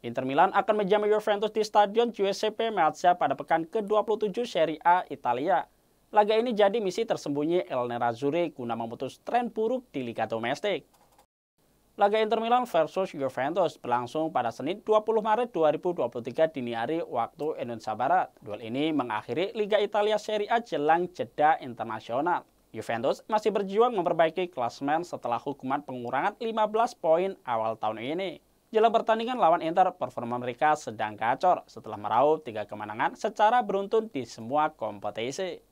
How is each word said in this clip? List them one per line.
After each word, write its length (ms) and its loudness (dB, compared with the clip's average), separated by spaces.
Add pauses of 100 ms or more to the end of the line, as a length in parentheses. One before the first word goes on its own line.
Inter 240 -6
Milan 320 4
akan 240 2
menjamu 320 2
Juventus 400 0
di 80 -2
Stadion 480 2
Giuseppe 640 -2
Meazza 400 4
pada 240 2
pekan 320 -2
kedua 320 0
puluh 240 0
tujuh 240 -4
Serie 320 0
A 320 4
Italia. 560 0 (400)
Laga 260 4
ini 220 2
jadi 240 4
misi 240 0
tersembunyi 640 0
El 160 -2
Nerazzurri 640 0
guna 240 -4
memutus 460 -8
tren 320 -2
buruk 400 -2
di 80 -4
Liga 240 -4
Domestik. 640 -4 (1120)
Laga 160 4
Inter 240 2
Milan 240 2
versus 480 0
Juventus 640 0
berlangsung 560 -2
pada 160 0
Senin, 320 -6
dua 240 2
puluh 160 0
Maret 320 0
dua 160 4
ribu 240 0
dua 160 -2
puluh 160 -8
tiga 240 0
dini 240 -6
hari 320 -4
waktu 560 -4
Indonesia 320 -8
Barat. 480 0
Duel 240 -10
ini 320 -2
mengakhiri 560 -4
Liga 240 0
Italia 400 2
Serie 320 -4
A 160 0
jelang 480 0
jeda 480 0
internasional. 880 -4 (240)
Juventus 560 -2
masih 240 0
berjuang 400 2
memperbaiki 560 -2
klasemen 560 -4
setelah 320 -6
hukuman 480 -6
pengurangan 560 -4
lima 240 -2
belas 320 0
poin 480 2
awal 320 -2
tahun 240 -4
ini. 400 -6 (300)
Jelang 240 4
pertandingan 400 0
lawan 320 4
Inter, 320 4
performa 400 -6
mereka 400 0
sedang 400 -6
gacor 480 2
setelah 320 -12
meraup 480 2
tiga 240 -6
kemenangan 480 -4
secara 480 2
beruntun 400 0
di 160 -6
semua 480 -2
kompetisi 880 -8 (140)